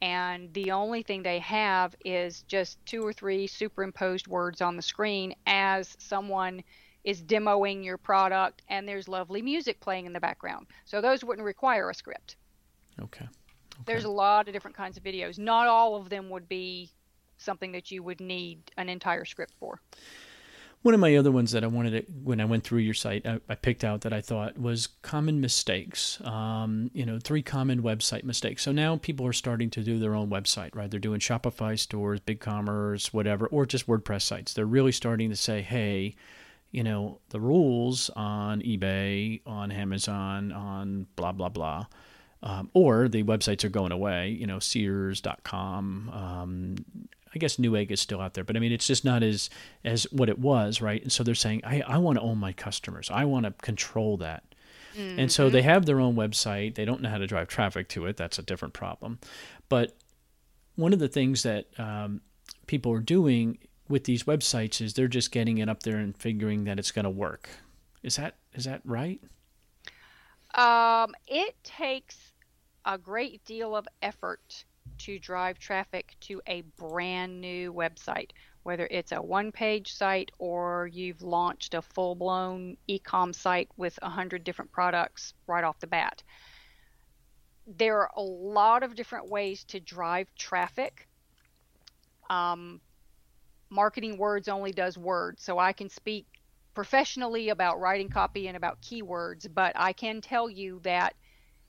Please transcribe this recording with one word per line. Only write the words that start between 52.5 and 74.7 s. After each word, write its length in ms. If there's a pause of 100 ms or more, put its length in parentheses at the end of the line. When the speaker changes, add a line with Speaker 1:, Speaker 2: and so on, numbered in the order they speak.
Speaker 2:
customers. 560
I 160
wanna 340
control 560
that." 280 (520)
And 340
so 200
they 100
Speaker 1:
Mm-hmm. 80
Speaker 2:
have 160
their 160
own 160
website. 580
They 120
don't 160
know 80
how 80
to 80
drive 200
traffic 440
to 160
it. 100
That's 220
a 40
different 300
problem. 460 (500)
But 260 (800)
one 180
of 60
the 60
things 360
that, 240 (120)
um, 440 (440)
people 260
are 80
doing 580 (300)
with 160
these 200
websites 560
is 140
they're 120
just 240
getting 280
it 100
up 140
there 160
and 180
figuring 480
that 140
it's 140
gonna 180
work. 400 (520)
Is 140
that, 200 (180)
is 100
that 220
right? 340 (1300)
Speaker 1:
Um, 600 (120)
it 360
takes 680 (540)
a 100
great 480
deal 320
of 100 (140)
effort 640 (320)